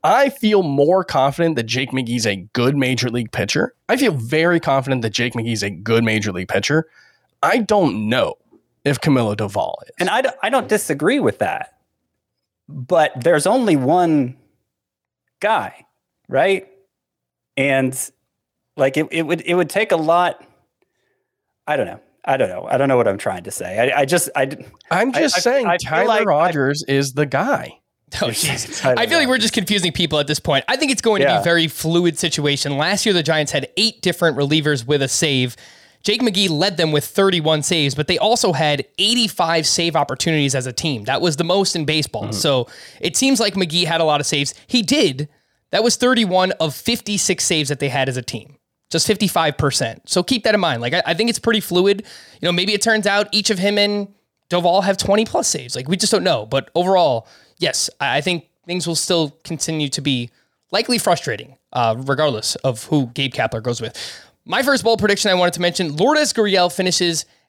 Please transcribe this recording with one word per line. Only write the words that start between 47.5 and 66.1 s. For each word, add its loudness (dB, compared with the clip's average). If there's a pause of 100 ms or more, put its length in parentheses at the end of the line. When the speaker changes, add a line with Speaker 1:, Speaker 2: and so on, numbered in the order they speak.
Speaker 3:
that -4
they -2
had 0
as -4
a -6
team. -12 (320)
Just -2
fifty-five 0
percent. -2
So 0
keep -2
that 2
in 2
mind. 0
Like, -2
I, 0
I 0
think 0
it's -2
pretty 0
fluid. 2 (360)
You -2
know, 2
maybe 0
it 0
turns 2
out 2
each -2
of 0
him 2
and 0 (420)
Doval 2
have 0
twenty 2
plus -2
saves. -6
Like, -8
we 0
just 0
don't 2
know. 0
But -2
overall, 2 (320)
yes, -2
I, 0
I 0
think -4 (180)
things -6
will -4
still 0 (120)
continue -4
to -6
be -2 (400)
likely 0
frustrating, -2 (140)
uh, 0
regardless -2
of -4
who 0
Gabe -6
Kapler -4
goes -6
with. -10 (500)
My -2
first 0
bold 2
prediction 0
I 4
wanted 2
to -4
mention, -2
Lourdes 2